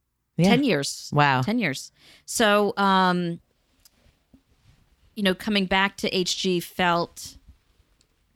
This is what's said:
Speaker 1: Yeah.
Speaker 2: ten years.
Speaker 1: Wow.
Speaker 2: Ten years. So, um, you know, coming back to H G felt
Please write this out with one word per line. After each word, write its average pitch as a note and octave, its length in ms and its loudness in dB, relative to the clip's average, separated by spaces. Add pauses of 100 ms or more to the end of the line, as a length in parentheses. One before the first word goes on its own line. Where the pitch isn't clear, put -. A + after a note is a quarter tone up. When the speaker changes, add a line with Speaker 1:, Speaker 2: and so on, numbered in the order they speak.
(380)
Speaker 1:
Yeah. F3 120 4
Speaker 2:
ten B3 140 4
years. D3+ 480 -2
Speaker 1:
Wow. C#3+ 300 2
Speaker 2:
Ten G3+ 160 -2
years. D#3 340 -6 (320)
So, G#3 540 2
um, F3+ 600 0 (1700)
you G#3 80 -8
know, F#3 120 2
coming G3 320 -2
back G3 320 0
to - 180 -4
H F3+ 220 -2
G F3+ 220 -2
felt - 760 -4 (1000)